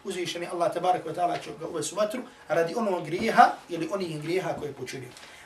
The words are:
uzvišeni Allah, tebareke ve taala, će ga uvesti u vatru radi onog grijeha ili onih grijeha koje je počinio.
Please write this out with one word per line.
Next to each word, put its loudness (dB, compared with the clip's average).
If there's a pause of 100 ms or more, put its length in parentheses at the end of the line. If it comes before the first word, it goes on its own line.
uzvišeni -4
Allah, 2
tebareke 2
ve -6
taala, 0
će -10 (100)
ga -8
uvesti -6
u -4
vatru 0 (260)
radi 2
onog 0
grijeha 8 (180)
ili -4
onih -4
grijeha -2
koje -6
je -8
počinio. -10 (380)